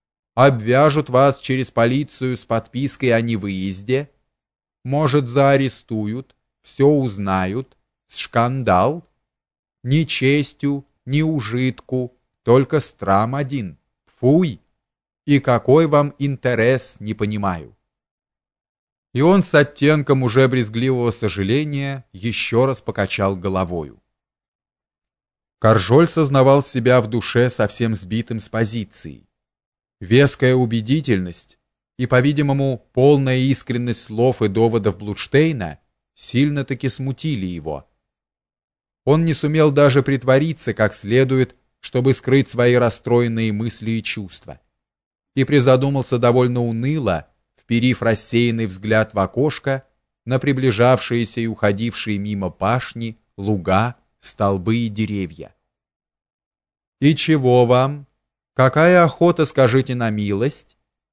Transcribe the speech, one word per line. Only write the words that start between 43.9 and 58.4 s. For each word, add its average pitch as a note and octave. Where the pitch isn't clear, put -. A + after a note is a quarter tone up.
и A2+
чувства. -
И C3+
призадумался C3
довольно B2
уныло, A#2
вперив A#2
рассеянный A2+
взгляд G#2+
в G2+
окошко C3+
на B2+
приближавшиеся B2+
и A2+
уходившие G#2
мимо G2
пашни, A#2
луга, G2+
столбы G2+
и A#2
деревья. G2
«И D3
чего B2+
вам? C3+